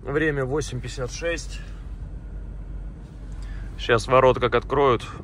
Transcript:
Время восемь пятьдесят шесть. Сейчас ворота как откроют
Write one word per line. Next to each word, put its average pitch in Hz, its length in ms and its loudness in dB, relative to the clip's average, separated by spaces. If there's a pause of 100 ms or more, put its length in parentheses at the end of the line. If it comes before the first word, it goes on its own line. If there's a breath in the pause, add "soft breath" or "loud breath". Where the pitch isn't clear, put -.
Время 143 420 0
восемь 131 360 -2
пятьдесят 120 320 -6
шесть. - 480 -4 (2250 loud breath)
Сейчас 117 300 2
ворота 127 320 8
как 120 160 2
откроют 127 500 4 (180)